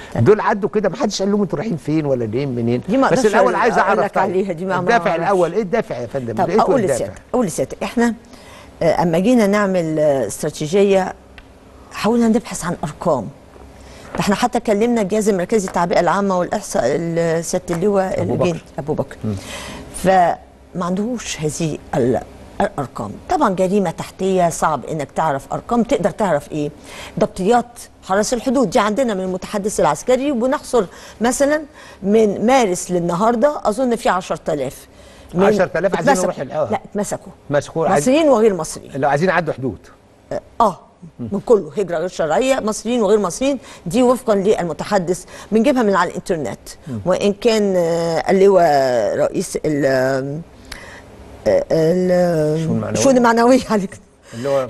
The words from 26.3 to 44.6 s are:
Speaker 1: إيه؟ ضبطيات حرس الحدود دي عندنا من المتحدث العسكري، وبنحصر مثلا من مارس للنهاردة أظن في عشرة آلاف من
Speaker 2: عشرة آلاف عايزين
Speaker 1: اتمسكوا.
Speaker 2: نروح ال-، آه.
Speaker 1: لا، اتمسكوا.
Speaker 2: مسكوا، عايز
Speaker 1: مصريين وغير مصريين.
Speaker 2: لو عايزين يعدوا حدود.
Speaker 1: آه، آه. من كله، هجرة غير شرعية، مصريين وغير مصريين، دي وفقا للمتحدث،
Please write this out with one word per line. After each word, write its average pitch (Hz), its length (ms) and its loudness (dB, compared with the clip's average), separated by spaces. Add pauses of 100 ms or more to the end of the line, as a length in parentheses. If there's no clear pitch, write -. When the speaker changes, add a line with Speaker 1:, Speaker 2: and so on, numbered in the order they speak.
Speaker 1:
إيه؟ 147 180 -4 (480)
ضبطيات 214 480 0 (380)
حرس 208 300 0
الحدود 233 360 0
دي 247 80 0
عندنا 214 360 0
من 185 60 -4
المتحدث 190 600 -4
العسكري، 247 520 0
وبنحصر 254 520 0 (360)
مثلا 277 420 0 (400)
من 208 440 2
مارس 226 440 2
للنهاردة 214 720 0
أظن 233 320 0
في - 120 -2
عشرة 180 400 -2
آلاف 139 380 -6 (480)
من 175 100 2
Speaker 2:
عشرة 196 340 2
آلاف 180 180 0
عايزين 170 160 2
Speaker 1:
اتمسكوا. - 120 0
Speaker 2:
نروح 185 160 -4
ال-، 135 120 -8
آه. 147 180 -2
Speaker 1:
لا، 214 100 -4 (100)
اتمسكوا. - 420 -8 (180)
Speaker 2:
مسكوا، 147 380 -2
عايز 185 200 2
Speaker 1:
مصريين 302 200 4
وغير 220 260 4
مصريين. - 400 -10
Speaker 2:
لو 139 140 0
عايزين 147 200 2
يعدوا 160 260 0
حدود. 123 240 -6 (540)
Speaker 1:
آه، - 80 -6 (200)
آه. 196 180 2 (400)
من 127 280 -6
كله، 190 320 2
هجرة 175 200 -4
غير 170 100 -4
شرعية، 196 520 0
مصريين 214 420 -2
وغير 208 160 4
مصريين، 233 400 -2 (280)
دي 185 160 2
وفقا 240 320 2
للمتحدث، 180 920 0 (280)